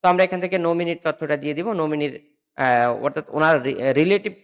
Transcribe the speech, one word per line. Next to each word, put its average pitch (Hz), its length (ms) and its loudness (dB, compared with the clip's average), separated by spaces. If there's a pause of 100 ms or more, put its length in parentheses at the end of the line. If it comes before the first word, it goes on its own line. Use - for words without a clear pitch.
তো 185 60 4
আমরা 180 160 4
এখান 180 160 -2
থেকে 185 180 -2
নমিনির 170 440 -2
তথ্যটা 151 340 -2
দিয়ে 143 180 -6
দিব। 185 180 -4
নমিনির, 151 600 -4 (220)
আ, 120 460 2
অর্থাৎ 147 260 -4
ওনার 156 340 2
রি-, 131 300 -2
রিলেটিভ 190 400 2 (120)